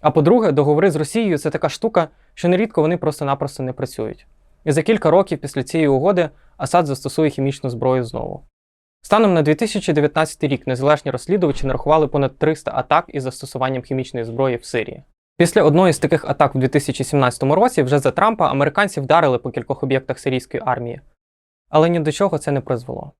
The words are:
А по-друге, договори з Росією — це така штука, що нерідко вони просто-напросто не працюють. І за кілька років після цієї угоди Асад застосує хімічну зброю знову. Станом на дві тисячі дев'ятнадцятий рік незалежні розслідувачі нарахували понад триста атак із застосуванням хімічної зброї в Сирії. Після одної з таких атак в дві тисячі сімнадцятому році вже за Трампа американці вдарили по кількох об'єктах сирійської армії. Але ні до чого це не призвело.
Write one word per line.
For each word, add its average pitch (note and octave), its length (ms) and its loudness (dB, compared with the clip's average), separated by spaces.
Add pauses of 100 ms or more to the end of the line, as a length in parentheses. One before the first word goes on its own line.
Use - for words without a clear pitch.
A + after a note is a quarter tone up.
А D3+ 100 2
по-друге, F3 420 4
договори D3+ 380 2
з D#3 60 -4
Росією — F3 420 -2
це G3+ 120 -4
така D#3+ 180 -4
штука, F3+ 400 -2 (260)
що - 140 -2
нерідко F#3 340 0
вони E3 140 2
просто-напросто C#3+ 680 -4
не B2+ 100 -6
працюють. - 540 -10 (380)
І D#3 80 0
за D#3 100 2
кілька G#3+ 280 2
років F3 280 2
після C3+ 240 -8
цієї D#3+ 260 0
угоди D#3 420 2 (260)
Асад E3+ 300 0
застосує C#3+ 440 -2
хімічну C3+ 400 -4
зброю B2 340 0
знову. A#2 400 -10 (580)
Станом G#3 320 4
на D#3+ 80 4
дві D3+ 120 4
тисячі G#3 380 -4
дев'ятнадцятий D3+ 560 0
рік - 180 -4
незалежні C#3 440 0
розслідувачі D3 560 -2
нарахували D3 420 0
понад C#3 300 -2
триста - 360 -2
атак D3 340 0
із C#3 140 -6
застосуванням C3 600 -6
хімічної B2+ 420 -6
зброї A#2+ 320 -2
в - 80 -8
Сирії. - 380 -6 (340)
Після F3 260 4
одної D#3+ 300 6
з - 60 -2
таких - 260 0
атак C#3+ 300 2
в C3+ 40 0
дві C3 100 2
тисячі - 360 -2
сімнадцятому C3+ 500 0
році G3+ 280 2
вже C3+ 160 2
за C3+ 120 0
Трампа G3+ 400 0
американці D3 500 -2
вдарили C#3 380 2
по B2+ 120 -6
кількох - 320 -6
об'єктах C3 360 -2
сирійської - 480 -4
армії. A#2+ 340 -4 (680)
Але D#3 180 4
ні E3+ 120 0
до D3+ 120 -2
чого F3+ 260 0
це - 120 -4
не C#3 100 0
призвело. B2+ 600 -8